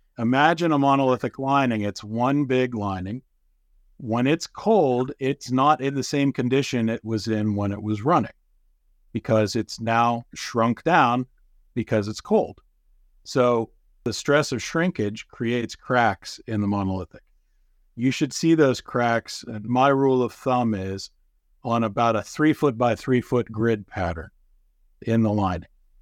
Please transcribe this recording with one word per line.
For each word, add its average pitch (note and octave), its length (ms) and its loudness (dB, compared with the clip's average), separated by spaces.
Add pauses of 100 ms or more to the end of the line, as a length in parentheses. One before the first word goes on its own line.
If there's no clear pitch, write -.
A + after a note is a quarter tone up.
(160)
Imagine D3+ 540 2
a D3 80 2
monolithic C3+ 640 2
lining. C3+ 420 0
It's G#2 220 -6
one B2 400 -2
big B2+ 300 0
lining. G2+ 460 -4 (760)
When A#2+ 320 -2
it's D#3+ 180 0
cold, C3+ 720 0
it's C3+ 320 -4
not C3+ 300 2
in C#3 140 -2
the C3 100 -2
same C#3 280 0
condition B2+ 560 0
it A2+ 160 -6
was A2 220 -4
in G#2+ 300 -2
when G2+ 160 -2
it G2+ 100 -8
was G#2+ 200 -4
running, C#3+ 280 0 (840)
because G#2+ 440 0
it's A2+ 240 -6
now A#2 440 0 (120)
shrunk A#2 480 -2
down B2+ 420 2 (480)
because A2 320 -2
it's G#2+ 140 -10
cold. - 400 0 (640)
So A#2+ 460 2 (340)
the A#2 80 -4
stress D3 400 0
of B2 100 -4
shrinkage B2 640 -2
creates A#2+ 480 -4
cracks - 720 -2
in A2 140 -2
the G2+ 80 0
monolithic. F#2+ 540 -4 (720)
You B2+ 160 0
should C#3 200 -2
see E3 220 2
those C#3 260 6
cracks. A#2+ 680 -2
And G#2+ 160 -10
my B2+ 240 4
rule C3+ 340 4
of A#2 100 -2
thumb B2 420 -2
is F#2+ 360 -8 (540)
on A#2 180 0
about A2+ 320 0
a G#2 80 -2
three D3+ 300 2
foot C3+ 260 0
by A#2+ 160 2
three B2+ 260 0
foot A#2+ 300 -2
grid A2 380 -2
pattern F2 400 -6 (720)
in A2+ 200 2
the G#2+ 100 2
lining. F#2+ 360 -2 (340)